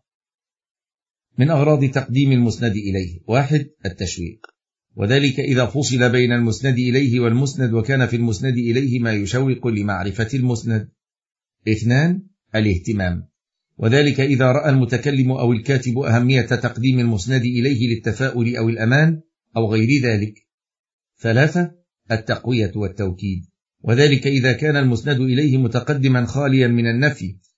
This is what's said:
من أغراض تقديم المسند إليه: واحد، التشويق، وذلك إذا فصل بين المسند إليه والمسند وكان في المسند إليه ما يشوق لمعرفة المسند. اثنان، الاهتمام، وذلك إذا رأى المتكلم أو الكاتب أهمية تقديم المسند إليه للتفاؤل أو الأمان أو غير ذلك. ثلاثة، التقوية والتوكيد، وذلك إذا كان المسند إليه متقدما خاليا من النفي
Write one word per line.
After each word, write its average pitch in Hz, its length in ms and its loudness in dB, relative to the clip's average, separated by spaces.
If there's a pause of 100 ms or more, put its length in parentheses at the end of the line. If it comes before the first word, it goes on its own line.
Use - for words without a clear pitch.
(1400)
من 135 120 4
أغراض 147 340 4
تقديم 135 480 0
المسند 120 380 2
إليه: 95 560 -4
واحد، 139 440 0 (160)
التشويق، - 600 -10 (500)
وذلك 131 440 0
إذا 131 260 0
فصل 123 460 0
بين 123 200 2
المسند 120 460 0
إليه 123 420 0
والمسند 123 520 0
وكان 127 340 0
في 123 100 -2
المسند 117 400 -2
إليه 123 440 0
ما 117 120 -2
يشوق 120 540 -2
لمعرفة 101 680 -4
المسند. 117 540 -2 (800)
اثنان، 127 540 0 (320)
الاهتمام، 95 720 -2 (500)
وذلك 135 420 2
إذا 131 320 2
رأى 147 180 0
المتكلم 127 600 0
أو 123 200 0
الكاتب 127 460 -2
أهمية 123 440 2
تقديم 120 580 -2
المسند 117 420 0
إليه 123 520 0
للتفاؤل 117 640 -2
أو 113 120 0
الأمان 135 520 2 (360)
أو 110 160 0
غير 113 160 2 (140)
ذلك. 107 320 -2 (840)
ثلاثة، 151 500 2 (420)
التقوية 113 640 -2
والتوكيد، 95 720 -6 (340)
وذلك 135 460 2
إذا 131 260 2
كان 147 240 -2
المسند 131 440 0
إليه 131 380 2
متقدما 127 680 0
خاليا 131 420 2
من 117 180 2
النفي 117 500 -2 (220)